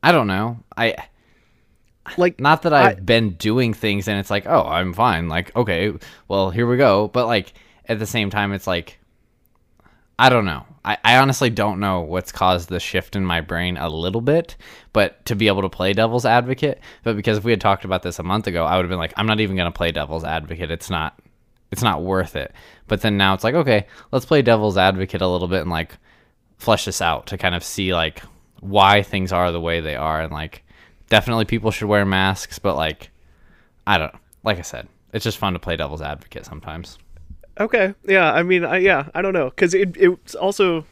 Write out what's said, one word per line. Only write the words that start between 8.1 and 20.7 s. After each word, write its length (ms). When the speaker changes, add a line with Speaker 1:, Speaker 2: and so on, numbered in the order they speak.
Speaker 1:
time, 220
it's 160
like, 300
I 100
don't 160
know. 200
I, 200
I 140
honestly 320
don't 280
know 220
what's 320
caused 380
the 100
shift 340
in 100
my 180
brain 340
a 120
little 340
bit, 340
but 320
to 100
be 100
able 160
to 60
play 240
devil's 320
advocate, 560
but 120
because 220
if 60
we 60
had 100
talked 240
about 180
this 160
a 40
month 240
ago, 180
I 120
would 80
have 60
been 80
like, 180
"I'm 100
not 140
even 160
gonna 140
play 220
devil's 320
advocate. 460